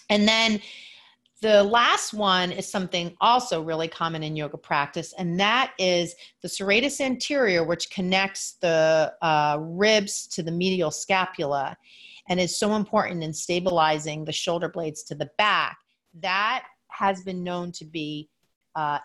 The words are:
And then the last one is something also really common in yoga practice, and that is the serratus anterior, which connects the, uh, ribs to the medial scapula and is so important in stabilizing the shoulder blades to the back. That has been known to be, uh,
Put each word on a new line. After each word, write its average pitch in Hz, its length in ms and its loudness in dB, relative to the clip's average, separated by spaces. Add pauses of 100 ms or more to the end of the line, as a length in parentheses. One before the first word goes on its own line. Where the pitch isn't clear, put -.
And 208 200 4
then 220 340 2 (800)
the 208 220 8
last 240 500 2
one 185 380 2
is 190 180 -8
something 175 500 -4
also 226 420 2
really 160 260 -2
common 165 340 -4
in 156 140 -6
yoga 147 220 -6
practice, 156 560 -2
and 175 260 -2
that 240 360 2
is 175 380 0 (280)
the 175 60 -8
serratus 220 520 0
anterior, 254 640 0
which 165 260 -4
connects 190 720 -2
the, 160 520 4 (100)
uh, 151 380 4
ribs 202 680 0
to - 160 -6
the 165 80 -4
medial 175 400 0
scapula 156 840 -2 (520)
and 180 100 0
is 180 180 0
so 214 200 0
important 185 480 -2
in 156 80 -6
stabilizing 156 920 0
the 151 80 -8
shoulder 170 360 -4
blades 160 340 -8
to 151 140 -12
the 147 200 -6
back. 185 420 0 (360)
That 196 500 -2 (240)
has 190 360 -2
been 185 180 -8
known 175 300 -6
to - 120 -16
be, 151 440 -10 (480)
uh, 147 280 -2